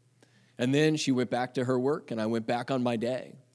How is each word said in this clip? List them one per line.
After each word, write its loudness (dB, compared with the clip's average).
And 2
then 4
she 0
went 0
back -2
to 0
her 2
work, -2
and -4
I 0
went -2
back -2
on 0
my 2
day. -4